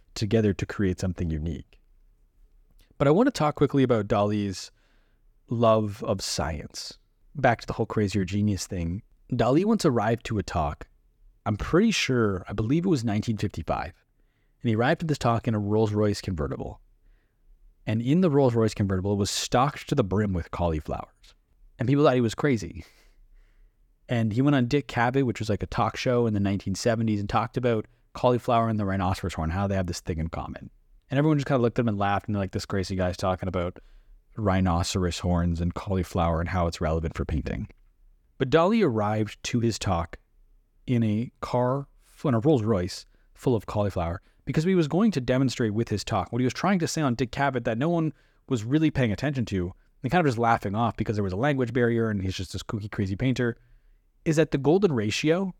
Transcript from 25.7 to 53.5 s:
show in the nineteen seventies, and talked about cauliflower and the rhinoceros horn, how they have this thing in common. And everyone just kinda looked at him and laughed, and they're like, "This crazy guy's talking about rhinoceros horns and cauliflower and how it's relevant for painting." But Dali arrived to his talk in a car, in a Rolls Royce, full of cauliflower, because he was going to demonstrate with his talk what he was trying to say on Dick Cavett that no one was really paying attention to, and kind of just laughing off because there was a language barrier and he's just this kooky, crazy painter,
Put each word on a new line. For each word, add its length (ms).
show 300
in 80
the 60
nineteen 360
seventies, 420
and 100
talked 280
about 300
cauliflower 560
and 100
the 60
rhinoceros 500
horn, 160
how 160
they 80
have 120
this 140
thing 180
in 100
common. 420
And 80
everyone 200
just 100
kinda 140
looked 160
at 40
him 60
and 100
laughed, 300
and 60
they're 80
like, 100
"This 140
crazy 280
guy's 220
talking 320
about 320
rhinoceros 800
horns 420
and 140
cauliflower 640
and 100
how 160
it's 140
relevant 340
for 100
painting." 440
But 120
Dali 340
arrived 600
to 160
his 180
talk 400
in 160
a 280
car, 460
in 100
a 60
Rolls 240
Royce, 420
full 200
of 120
cauliflower, 540
because 200
he 100
was 140
going 240
to 80
demonstrate 520
with 160
his 140
talk 300
what 80
he 40
was 80
trying 280
to 80
say 120
on 140
Dick 160
Cavett 340
that 140
no 100
one 240
was 160
really 260
paying 220
attention 320
to, 280
and 80
kind 100
of 60
just 120
laughing 360
off 220
because 180
there 80
was 100
a 40
language 360
barrier 380
and 120
he's 120
just 180
this 120
kooky, 260
crazy 240
painter, 420